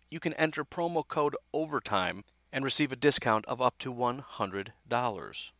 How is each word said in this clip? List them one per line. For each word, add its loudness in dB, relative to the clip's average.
you -10
can -4
enter 0
promo -4
code 0
overtime -2
and -2
receive 4
a -4
discount 4
of -4
up 2
to -6
one 0
hundred -6
dollars. -2